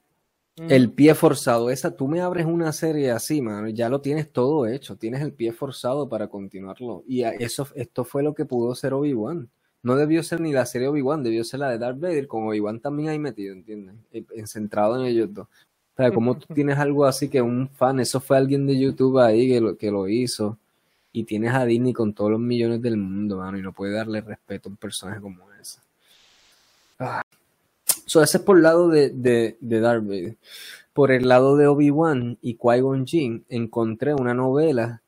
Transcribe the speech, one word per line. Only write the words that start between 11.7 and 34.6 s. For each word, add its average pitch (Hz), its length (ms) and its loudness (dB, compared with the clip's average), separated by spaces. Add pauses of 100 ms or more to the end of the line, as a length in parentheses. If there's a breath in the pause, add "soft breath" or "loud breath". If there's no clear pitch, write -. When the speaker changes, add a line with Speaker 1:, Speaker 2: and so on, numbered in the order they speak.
Speaker 2:
de 117 80 -4
Darth 123 200 -6
Vader, 156 300 -4
con 110 180 -6
Obi-Wan 107 340 -4
también 147 280 -6
ahí 156 100 -4
metido, 107 360 -8
¿entiendes? 101 420 -18 (160)
Eh, 113 120 -12 (120)
eh, 110 100 -12
centrado 107 540 0
en 127 100 -2
ellos 107 240 0
dos. 98 120 -14
O - 500 -20
sea, 123 160 4
como 117 260 2
tú - 80 -18
Speaker 1:
<laughs> 165 80 -16
Speaker 2:
tienes 143 240 0
algo 143 260 2
así 135 240 2
que 135 140 2
un 123 260 -2
fan, 131 300 0
eso 123 220 -2
fue 135 160 2
alguien 139 300 2
de 139 120 2
YouTube 131 400 2
ahí 120 300 6
que 123 120 4
lo, 107 160 0
que 107 140 -4
lo 98 180 -2
hizo, 110 500 -2 (540)
y 113 120 -6
tienes 110 300 -2
a 131 100 0
Disney 120 280 2
con 107 220 -2
todos 104 160 -2
los 110 100 0
millones 117 420 -2
del 117 140 -2
mundo, 101 420 -4
mano, 95 200 -8
y 95 40 -10
no 95 100 -12
puede 98 220 -6
darle 110 260 -6
respeto 101 480 -14
a - 20 -12
un 101 60 -16
personaje 101 440 -12
como 92 240 -18 (160)
ese. - 200 -20 (1200 soft breath)
Ah. 120 220 -8 (840)
So, 160 160 4
ese 151 160 2
es 180 60 -4
por 202 120 6
el 165 80 8
lado 170 240 6
de, 147 220 4
de, 120 500 0
de 113 200 0
Darth 117 240 2
Vader. 98 320 -6 (560 loud breath)
Por 135 180 4
el 127 180 4
lado 127 280 6
de 147 100 6
Obi-Wan 143 760 2
y 120 140 -6
Qui-Gon 131 500 2
Jinn, 123 420 -2
encontré 117 680 -2
una 123 200 0
novela 131 720 0